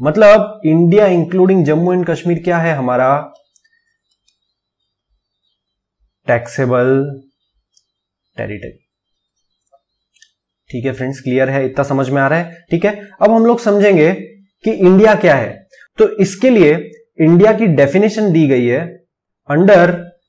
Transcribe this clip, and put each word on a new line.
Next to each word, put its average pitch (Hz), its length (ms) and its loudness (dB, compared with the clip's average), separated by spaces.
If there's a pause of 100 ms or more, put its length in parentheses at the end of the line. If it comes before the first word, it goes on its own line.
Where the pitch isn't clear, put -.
मतलब 202 640 2
इंडिया 170 400 2
including 180 580 0
जम्मू 160 320 -2
and 175 140 -4
कश्मीर 170 340 -4
क्या 175 140 -2
है? 165 180 -2
हमारा 131 580 -2 (3000)
Taxable 127 760 -2 (1300)
territory। 104 340 -12 (2000)
ठीक 123 140 -10
है 131 80 -6
friends, 131 260 -10
clear 131 300 -2
है? 135 160 -4
इतना 135 180 -4
समझ 135 260 -4
में 139 120 -2
आ 135 60 0
रहा 160 120 -2
है? - 320 -14
ठीक 170 140 -2
है, 208 240 -6 (120)
अब 214 100 2
हम 226 140 2
लोग 233 140 2
समझेंगे 202 520 2 (540)
कि 220 60 -2
India 202 440 4
क्या 175 200 2
है। 110 320 -8 (300)
तो 220 200 2
इसके 202 320 0
लिए 170 260 4 (460)
India 175 320 4
की 220 140 -2
definition 196 640 0
दी 156 160 2
गई 123 180 0
है 139 400 -6 (460)
under 175 360 4 (420)